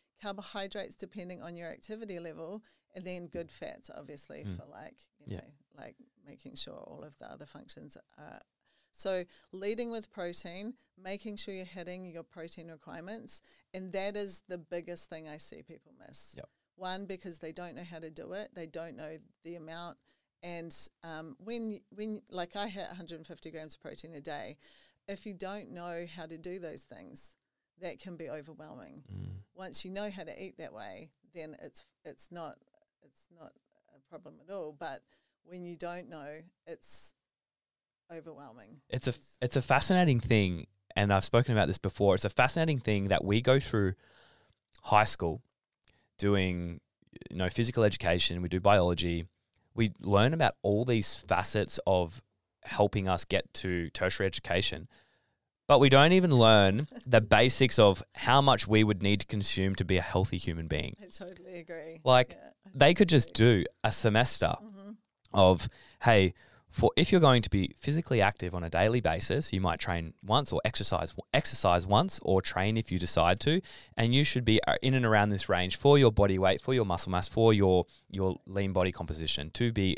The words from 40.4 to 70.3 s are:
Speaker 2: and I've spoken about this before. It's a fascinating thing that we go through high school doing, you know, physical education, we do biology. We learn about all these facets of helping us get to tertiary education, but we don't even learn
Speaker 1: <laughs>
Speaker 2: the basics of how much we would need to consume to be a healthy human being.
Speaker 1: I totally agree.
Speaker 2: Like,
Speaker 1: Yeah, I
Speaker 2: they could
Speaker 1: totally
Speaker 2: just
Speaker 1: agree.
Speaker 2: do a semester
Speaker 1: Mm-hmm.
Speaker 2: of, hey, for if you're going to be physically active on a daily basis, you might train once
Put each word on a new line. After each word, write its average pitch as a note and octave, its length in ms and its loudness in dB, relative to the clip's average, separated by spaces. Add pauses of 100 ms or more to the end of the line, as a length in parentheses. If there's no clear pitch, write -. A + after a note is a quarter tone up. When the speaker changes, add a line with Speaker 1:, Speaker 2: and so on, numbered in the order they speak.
Speaker 2:
and G2+ 180 2
I've F#2+ 120 4
spoken A#2+ 280 2
about G2+ 140 4
this F#2 100 -2
before. G2 380 2
It's F#2+ 100 -2
a G2+ 40 0
fascinating D3+ 500 0
thing G2+ 300 -2
that F#2 140 0
we G2+ 180 2
go C3 180 4
through G2+ 340 -2 (920)
high G#2+ 200 4
school F2 380 -4 (760)
doing, F2+ 640 -2 (500)
you - 80 -12
know, F#2 120 -2
physical A#2+ 340 -2
education, F2+ 580 0
we F2 80 -4
do F#2 100 -2
biology. F2 680 2 (500)
We A2+ 240 0
learn G2+ 340 2
about D#3+ 300 0
all G#2 220 0
these A2+ 300 0
facets - 720 -2
of F2+ 360 0 (420)
helping G2+ 440 0
us F2+ 180 0
get - 300 -2
to F2 360 -4
tertiary - 340 -2
education, F2+ 600 -2 (800)
but C#3+ 120 8
we C#3 100 8
don't C#3+ 240 8
even F3+ 220 4
learn A2 520 8 (100)
Speaker 1:
<laughs> - 80 -18
Speaker 2:
the A#2 160 6
basics A#2 560 4
of G#2 240 8 (140)
how C3+ 260 4
much C3+ 260 4
we A2 160 6
would G#2 200 0
need G2+ 180 2
to - 60 -10
consume G2 480 -2
to F#2+ 100 -2
be F#2 120 2
a F2 40 0
healthy F#2+ 360 0
human E2 300 -6
being. D2+ 340 -4
Speaker 1:
I - 60 -20
totally F3+ 520 -16
agree. D#3+ 440 -16
Speaker 2:
Like, B2+ 280 6
Speaker 1:
Yeah, - 60 -20 (280)
I - 80 -20
Speaker 2:
they C#3 200 8
could F3 160 6
Speaker 1:
totally D#3+ 80 6
Speaker 2:
just - 220 2
Speaker 1:
agree. A2 240 8
Speaker 2:
do - 20 -6 (180)
a G#2+ 80 2
semester A2 720 2
Speaker 1:
Mm-hmm. G3 280 -18 (420)
Speaker 2:
of, F#2 360 6 (340)
hey, G2 300 6 (360)
for - 260 2
if - 160 2
you're F3+ 100 6
going B2+ 200 6
to - 80 -4
be G2 280 0
physically C#3 440 -2
active F#2+ 320 0
on F2+ 100 -6
a E2 60 -6
daily G#2 320 2
basis, F2 500 -2
you F#2+ 100 0
might E2+ 180 0
train E2 340 -6 (100)
once A#2 280 0